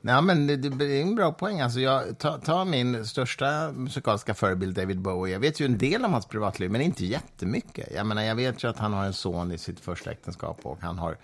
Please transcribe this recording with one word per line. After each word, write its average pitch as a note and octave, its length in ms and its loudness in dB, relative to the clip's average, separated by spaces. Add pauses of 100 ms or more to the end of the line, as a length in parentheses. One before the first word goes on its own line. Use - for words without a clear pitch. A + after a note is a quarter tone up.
Ja, B2 200 6
men D#3+ 260 6
det, C#3+ 100 2
det C3+ 280 0
är C#3 180 2
en G3 120 2
bra F3+ 180 4
poäng. F#3 280 -2
Alltså, B2 200 2
jag, C3 380 2
ta, D3 200 -2
ta E3+ 260 2
min B2 420 0
största C#3+ 680 -2
musikaliska B2 640 -2
förebild, F#2+ 420 0
David F#2+ 240 0
Bowie. F#2 320 -2
Jag G2 80 -2
vet D3+ 200 0
ju C#3+ 60 2
en A#2+ 120 4
del F#3 260 2
om G3+ 80 2
hans A#2 140 0
privatliv, G2 440 -2
men A2+ 100 0
inte D3+ 260 0
jättemycket. - 880 -4
Jag G2+ 120 -2
menar, G#2+ 160 0
jag A2 120 0
vet B2 300 -2
ju A#2+ 60 0
att - 80 -6
han G#2+ 140 0
har G2 120 0
en F#2+ 80 0
son F2 400 -4
i E2 60 -6
sitt - 220 -10
första - 300 -8
äktenskap - 520 -10
och - 180 -10
han F2 180 -6
har E2 260 -4